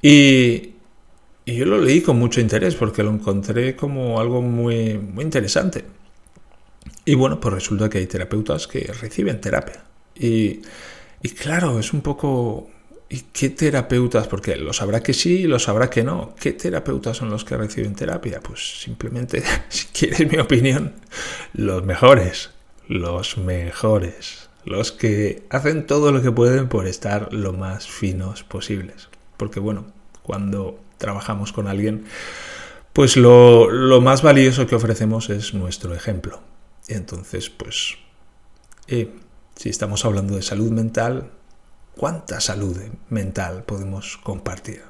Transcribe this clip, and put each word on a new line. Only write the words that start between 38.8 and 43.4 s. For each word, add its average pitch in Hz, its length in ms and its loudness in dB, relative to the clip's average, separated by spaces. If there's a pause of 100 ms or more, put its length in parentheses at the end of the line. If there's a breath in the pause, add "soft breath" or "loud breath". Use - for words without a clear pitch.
eh, 117 260 -4 (400)
si - 140 -10
estamos 101 360 -4
hablando 98 320 0
de 95 60 -6
salud 107 300 -2
mental, 113 580 -2 (640)
¿cuánta 160 460 -8
salud 92 380 -4 (320)
mental 92 540 -6